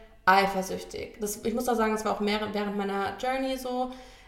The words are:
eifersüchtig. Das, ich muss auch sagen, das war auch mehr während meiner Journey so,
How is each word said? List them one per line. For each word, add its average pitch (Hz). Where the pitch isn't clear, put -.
eifersüchtig. 185
Das, 202
ich 226
muss 247
auch 240
sagen, 220
das 214
war 202
auch 208
mehr 208
während 202
meiner 196
Journey 262
so, 254